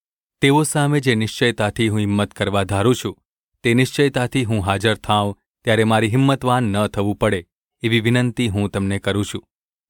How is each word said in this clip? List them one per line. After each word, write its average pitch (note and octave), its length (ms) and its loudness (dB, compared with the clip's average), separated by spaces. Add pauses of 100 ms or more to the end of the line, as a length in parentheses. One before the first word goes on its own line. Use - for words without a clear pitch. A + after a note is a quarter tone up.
(420)
તેઓ C#3+ 220 4
સામે D3 360 0
જે B2 160 0
નિશ્ચયતાથી A2 720 -2
હું G#2+ 100 0
હિંમત G2+ 340 0
કરવા G2+ 300 -2
ધારું G2+ 320 2
છું, - 220 -8 (460)
તે A#2 100 2
નિશ્ચયતાથી C3 680 0
હું G#2+ 220 -2
હાજર G2 300 0
થાઉં G#2 420 -2 (260)
ત્યારે A2 200 2
મારી A2 240 2
હિંમતવાન B2+ 560 0
ન G#2 240 -2
થવું G2+ 280 -2
પડે, G#2 320 -2 (360)
એવી A#2 160 2
વિનંતી A#2+ 480 0
હું G2+ 220 -2
તમને G2 300 -4
કરું G2 260 -2
છું. - 180 -12 (460)